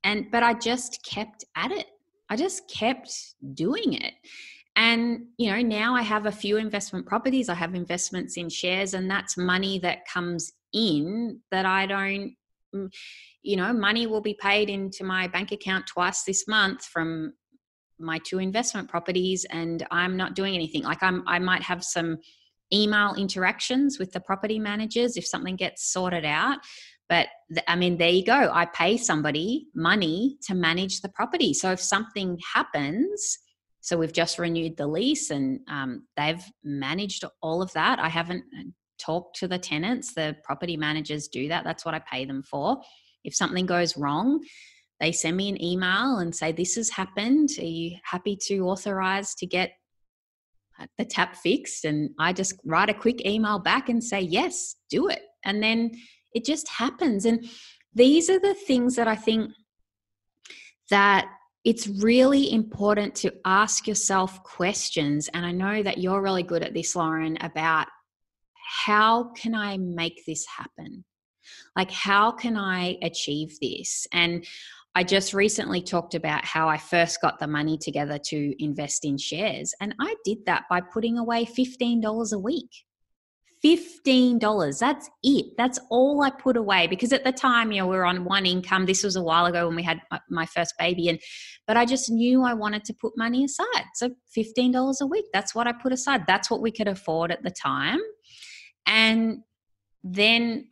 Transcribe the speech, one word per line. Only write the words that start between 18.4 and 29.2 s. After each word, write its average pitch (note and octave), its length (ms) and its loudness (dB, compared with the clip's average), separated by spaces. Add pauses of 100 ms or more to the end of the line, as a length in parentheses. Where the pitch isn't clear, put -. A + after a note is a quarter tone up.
properties, F3+ 640 -2
and E3 400 -6
I'm F3+ 260 0
not F#3 180 -4
doing G3 200 -2
anything. D#3+ 280 -4
Like, - 200 -2
I'm, F3+ 240 0
I F3 120 2
might F3+ 240 0
have F3+ 200 -4
some E3 360 -4 (540)
email G#3 420 2
interactions G3 840 0
with F#3+ 140 -6
the F#3 80 -6
property G#3+ 380 -2
managers A3 580 -2
if F3 100 -6
something F3+ 300 -6
gets - 340 -4
sorted F3+ 340 -2
out. F3+ 340 0 (500)
But E3+ 200 4 (240)
th-, E3 140 -2
I E3+ 100 2
mean, F3+ 200 2
there E3+ 140 4
you F#3 140 4
go. A3+ 280 6
I E3+ 140 4
pay F3 320 2
somebody D#3+ 760 0